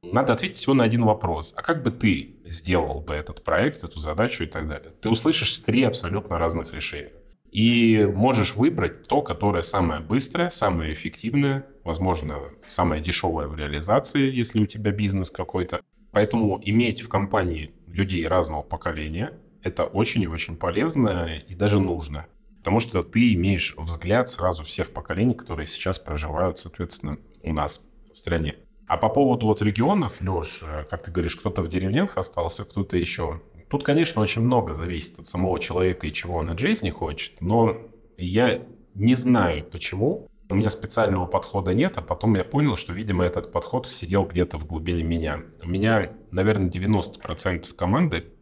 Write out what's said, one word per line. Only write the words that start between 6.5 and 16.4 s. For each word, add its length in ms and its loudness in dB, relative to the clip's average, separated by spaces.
решения. 380 -8
И 640 6
можешь 420 2
выбрать 520 0
то, 140 2
которое 420 0
самое 380 0
быстрое, 480 0
самое 440 0
эффективное, 720 0
возможно, 520 -2
самое 340 0
дешевое 460 -2
в 80 -8
реализации, 760 0
если 280 0
у 80 4
тебя 240 -2
бизнес 400 0
какой-то. 480 -4
Поэтому 520 2